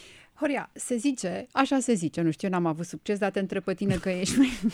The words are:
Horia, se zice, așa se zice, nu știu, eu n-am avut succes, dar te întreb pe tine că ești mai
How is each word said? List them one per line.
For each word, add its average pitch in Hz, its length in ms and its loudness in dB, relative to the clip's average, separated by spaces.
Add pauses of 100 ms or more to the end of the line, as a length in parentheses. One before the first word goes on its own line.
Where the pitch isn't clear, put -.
(360)
Horia, 269 380 -2
se - 220 -4
zice, 214 560 -2
așa 269 280 2
se 240 140 2
zice, 170 280 0
nu 160 100 4
știu, - 160 -6
eu 185 60 0
n-am 175 120 2
avut 165 200 -2
succes, 202 340 -4
dar 196 120 0
te 202 80 -2
întreb 196 240 -2
pe 190 100 -2
tine 196 220 0
că 185 140 -2
ești 180 280 0
mai 262 120 6 (240)